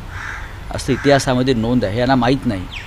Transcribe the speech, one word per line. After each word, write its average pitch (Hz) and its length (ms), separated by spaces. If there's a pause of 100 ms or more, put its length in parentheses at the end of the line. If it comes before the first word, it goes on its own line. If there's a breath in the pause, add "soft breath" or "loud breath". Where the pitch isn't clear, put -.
(760)
असं - 180
इतिहासामध्ये 131 640
नोंद 113 300
आहे. 101 140
यांना 123 160
माहीत 127 320
नाही. 98 160 (240)